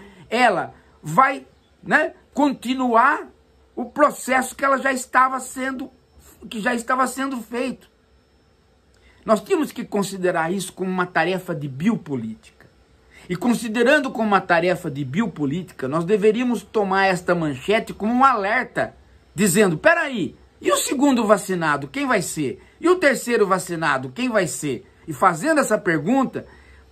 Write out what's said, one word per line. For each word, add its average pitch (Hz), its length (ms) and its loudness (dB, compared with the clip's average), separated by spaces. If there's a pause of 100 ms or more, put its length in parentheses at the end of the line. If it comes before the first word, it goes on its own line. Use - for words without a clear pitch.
(300)
ela 214 440 2 (320)
vai, 262 400 2 (380)
né, 277 300 0 (200)
continuar 262 920 2 (480)
o - 100 -6
processo 262 720 0
que - 80 -8
ela 277 140 2
já 269 140 0
estava 262 480 2
sendo, 262 520 -8 (580)
que 220 120 -8
já 247 120 0
estava 254 340 0
sendo 262 340 -6
feito. 247 480 -8 (1400)
Nós 214 160 4
tínhamos 330 300 0
que 240 120 -8
considerar 180 680 -2
isso 196 220 -6
como 190 160 -6
uma 185 160 -2
tarefa 175 480 -2
de 147 140 -6
biopolítica. 135 960 -4 (640)
E 175 60 -4
considerando 240 760 2
como 220 160 -2
uma 196 140 2
tarefa 170 500 0
de 143 120 -6
biopolítica, 147 840 -4
nós 160 160 -2
deveríamos 214 580 2
tomar 196 460 0
esta 180 260 0
manchete 175 600 -2
como 220 200 -2
um 247 100 4
alerta, 220 720 0 (380)
dizendo, 185 440 4
"Peraí, 285 580 0 (260)
e - 100 -4
o 571 60 2
segundo 254 480 2
vacinado, 165 640 0
quem 277 180 -6
vai 233 160 0
ser? 139 400 -6 (200)
E 320 80 2
o 359 80 4
terceiro 240 500 2
vacinado, 160 640 -2
quem 247 200 -4
vai 208 160 2
ser?" 135 400 -6 (220)
E 160 60 -6
fazendo 214 480 -2
essa 214 160 -2
pergunta, 170 680 -2 (460)